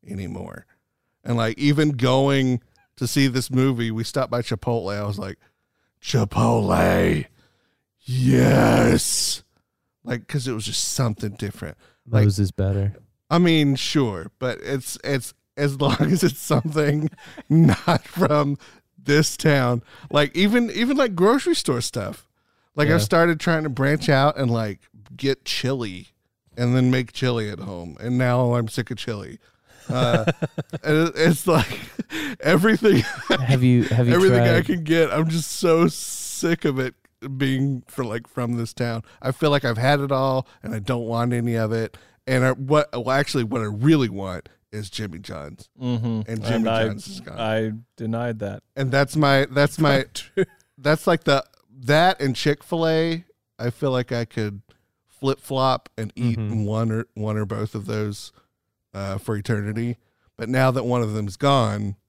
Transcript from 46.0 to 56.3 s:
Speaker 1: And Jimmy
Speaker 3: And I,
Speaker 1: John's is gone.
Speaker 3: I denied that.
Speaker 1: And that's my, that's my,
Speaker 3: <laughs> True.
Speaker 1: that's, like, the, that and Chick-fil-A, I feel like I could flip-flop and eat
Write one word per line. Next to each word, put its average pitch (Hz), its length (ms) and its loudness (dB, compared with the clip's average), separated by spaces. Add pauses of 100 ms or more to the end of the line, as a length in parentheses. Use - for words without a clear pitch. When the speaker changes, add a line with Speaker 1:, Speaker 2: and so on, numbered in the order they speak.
Speaker 1:
And 110 100 -6
Jimmy 117 140 -2
Speaker 3:
And 113 140 0
I, 113 180 0
Speaker 1:
John's 104 220 -8
is 190 100 -14
gone. - 180 -16
Speaker 3:
I 110 340 -2 (260)
denied 117 420 -6
that. 101 240 -8 (140)
Speaker 1:
And 135 160 -2
that's 139 240 2
my, 139 340 4
that's 143 260 2
my, 143 320 2
Speaker 3:
<laughs> - 40 -20
True. - 320 -4 (320)
Speaker 1:
that's, 147 280 0
like, 170 200 2
the, 139 180 2 (400)
that 160 380 4
and 135 140 0
Chick-fil-A, 160 880 0 (320)
I 120 140 -4
feel 143 200 -2
like 127 200 -2
I 120 140 -2
could 104 360 -6 (460)
flip-flop 131 880 -2
and 107 180 -8
eat 117 220 -2